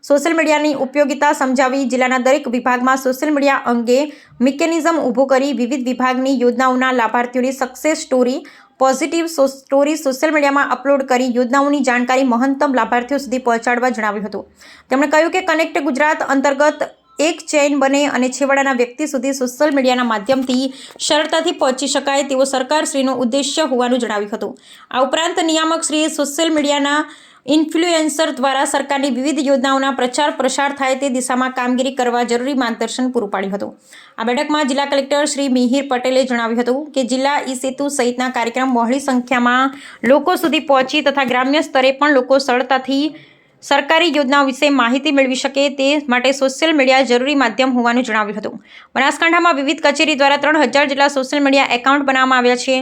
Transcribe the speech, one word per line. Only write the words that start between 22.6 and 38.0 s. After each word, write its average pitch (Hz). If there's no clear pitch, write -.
ઉદ્દેશ્ય 277
હોવાનું 247
જણાવ્યું 208
હતું. -
આ 254
ઉપરાંત 330
નિયામકશ્રીએ 320
સોશિયલ 311
મીડિયાના 285
ઇન્ફ્લુએન્સર 320
દ્વારા 269
સરકારની 277
વિવિધ 262
યોજનાઓના 269
પ્રચાર 254
પ્રસાર 277
થાય 269
તે 269
દિશામાં 254
કામગીરી 254
કરવા 240
જરૂરી 240
માર્ગદર્શન 240
પૂરું 233
પાડ્યું 196
હતું. 214
આ 226
બેઠકમાં 294
જિલ્લા 269
કલેક્ટર 277
શ્રી 277
મિહિર 254
પટેલે 254
જણાવ્યું 233
હતું 254
કે 262
જિલ્લા 269
ઈ 254
સેતુ 269
સહિતના 254